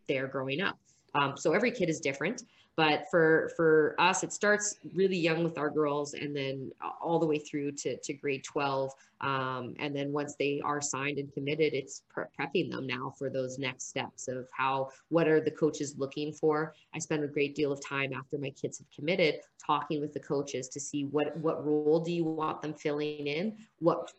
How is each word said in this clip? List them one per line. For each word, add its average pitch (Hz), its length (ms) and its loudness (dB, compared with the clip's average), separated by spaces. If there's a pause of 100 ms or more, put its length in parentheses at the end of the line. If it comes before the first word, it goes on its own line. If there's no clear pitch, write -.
there 135 200 0
growing 135 340 -2
up. - 160 0 (380)
Um, 139 200 2
so - 180 2
every 226 180 4
kid 180 180 0
is 156 100 -2
different, 151 440 -2 (320)
but 151 340 4
for, 160 460 6
for 156 420 6
us, 185 260 4
it 160 100 -6
starts 208 420 2 (180)
really 190 240 4
young 165 260 4
with 165 140 -2
our 147 120 0
girls 147 440 0
and 143 220 -6
then 135 360 -4 (300)
all 165 180 2
the 165 60 4
way 151 140 2
through 143 320 -4
to, 143 260 -4
to - 160 -6
grade 139 300 -4
twelve. 135 480 -2 (280)
Um, 131 600 -2
and 143 160 -4
then 143 160 -2
once 143 240 -4
they 143 280 0
are 143 160 0
signed 139 380 -4
and 143 160 -6
committed, 151 400 2
it's 135 340 -6
pre-, - 180 -8 (140)
prepping 143 300 0
them 127 160 -6
now 127 320 -6
for 135 140 -4
those 127 260 -4
next 131 320 -6
steps - 380 -6
of 127 280 -6
how, 135 340 0 (200)
what 160 180 4
are 156 140 6
the 156 80 -8
coaches 151 480 -2
looking 147 340 -4
for? 156 440 0 (180)
I 160 60 -6
spend 156 240 -2
a 147 40 -2
great 143 280 -2
deal 147 160 2
of 139 120 -4
time 139 300 -2
after 131 240 -6
my 135 140 -4
kids - 260 -8
have - 140 -20
committed, 156 480 2 (260)
talking 147 360 0
with 151 120 -4
the - 60 -8
coaches 139 480 -4
to - 120 -12
see 143 260 -4
what, 147 320 0
what 156 280 -2
role 151 340 4
do 170 120 -2
you 170 140 0
want 160 360 -2
them 156 140 -6
filling 151 500 -2
in? 170 320 -2 (220)
What, - 400 2